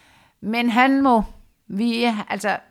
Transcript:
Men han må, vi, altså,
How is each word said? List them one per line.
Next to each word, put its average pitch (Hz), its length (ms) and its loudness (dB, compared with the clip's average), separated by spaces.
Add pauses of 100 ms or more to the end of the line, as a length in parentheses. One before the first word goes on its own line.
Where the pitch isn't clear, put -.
(420)
Men 233 280 -2
han 269 320 2
må, 240 220 4 (440)
vi, 233 380 -2 (240)
altså, 202 280 -4 (140)